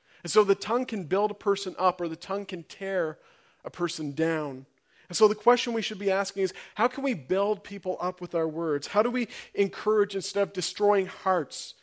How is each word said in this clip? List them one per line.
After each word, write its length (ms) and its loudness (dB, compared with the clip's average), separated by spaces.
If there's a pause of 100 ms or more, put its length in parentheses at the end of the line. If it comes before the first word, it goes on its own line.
(240)
And 80 -6
so 120 6
the 120 4
tongue 300 -2
can 200 -6
build 260 0
a 40 -12
person 420 -2
up, 240 2
or 60 -4
the 80 -8
tongue 300 -8
can 180 -10
tear 540 -4 (460)
a 60 -10
person 440 -4
down. 520 -2 (420)
And 100 -6
so 100 8
the 80 2
question 380 2
we 80 -2
should 180 -6
be 120 0
asking 320 0
is, 100 0 (220)
how 120 4
can 160 -6
we 100 0
build 500 0
people 360 -6
up 220 -4
with 140 -6
our 120 0
words? 400 -2
How 140 4
do 80 4
we 180 -2 (280)
encourage 600 2
instead 280 0
of 100 -4
destroying 540 2
hearts 760 -2